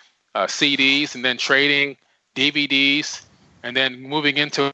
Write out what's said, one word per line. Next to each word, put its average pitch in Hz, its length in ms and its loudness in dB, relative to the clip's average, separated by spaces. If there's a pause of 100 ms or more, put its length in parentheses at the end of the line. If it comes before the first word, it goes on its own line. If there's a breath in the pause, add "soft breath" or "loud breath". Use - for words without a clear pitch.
(360 soft breath)
uh, 98 120 2
C 143 280 0
Ds, 139 400 2
and 123 80 -8
then 127 140 -2
trading 143 580 2 (380)
D 147 160 2
V 143 180 0
Ds, 139 580 0 (380)
and 120 120 -8
then 131 260 -2
moving 143 360 -2
into 143 360 0